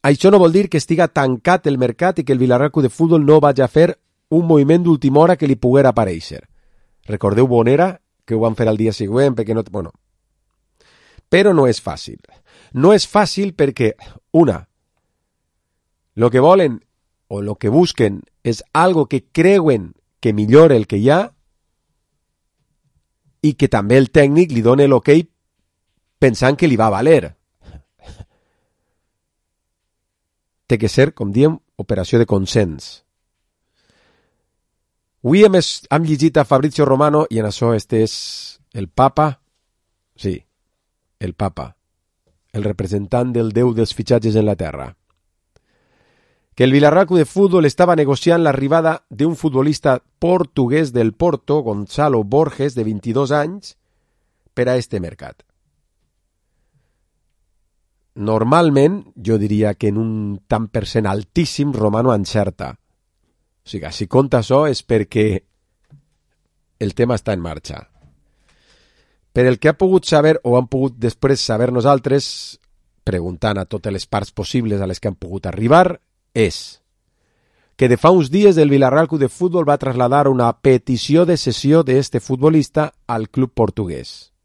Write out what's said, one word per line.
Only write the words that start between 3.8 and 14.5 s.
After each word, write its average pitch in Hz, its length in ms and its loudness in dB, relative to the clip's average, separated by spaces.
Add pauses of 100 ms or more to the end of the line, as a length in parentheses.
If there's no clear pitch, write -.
un 170 140 2
moviment 156 340 4
d'última 147 380 2
hora 170 180 4
que 151 80 -2
li 135 80 2
poguera 127 400 2
aparèixer. 87 460 -4 (680)
Recordeu 107 400 0
Bonera, 135 540 0 (240)
que 113 100 -4
ho 110 80 -2
van 113 160 -2
fer 113 80 0
el 110 80 0
dia 110 160 -2
següent, 117 460 -2
perquè 110 180 -4
no... 113 160 -4
Bueno. 87 220 -10 (1400)
Però 190 240 4
no 135 160 2
és - 80 -4
fàcil. - 400 -14 (560)
No 151 160 4
és 214 160 2
fàcil 196 480 -2
perquè, 127 380 -2 (420)
una, 127 240 2 (1600)